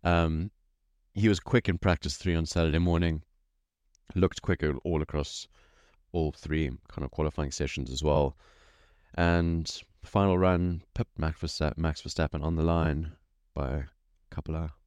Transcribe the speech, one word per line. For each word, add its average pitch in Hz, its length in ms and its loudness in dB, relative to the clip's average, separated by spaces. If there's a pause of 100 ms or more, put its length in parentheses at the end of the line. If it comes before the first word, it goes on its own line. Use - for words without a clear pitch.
Um, 85 460 2 (600)
he 107 140 2
was 98 140 4
quick - 260 2
in 87 100 0
practice 85 380 0
three 90 180 -2
on 82 120 0
Saturday 80 320 2
morning, 85 460 2 (920)
looked 90 260 2
quicker 78 440 0
all 80 160 0
across - 480 -6 (640)
all 80 180 0
three 76 380 -2 (180)
kind - 160 -8
of 65 80 -8
qualifying 76 400 -2
sessions 67 400 -6
as 67 100 -8
well. 73 360 2 (800)
And 85 540 2 (360)
final 98 320 2
run, 90 440 2 (120)
pipped - 260 -8
Max 80 220 -2
Versta-, - 360 -2
Max 80 240 -2
Verstappen 78 400 -2
on 80 140 0
the 80 80 0
line 80 480 0 (420)
by 69 160 -4
a 69 140 -4 (480)
couple - 240 -8
of 80 160 -6 (160)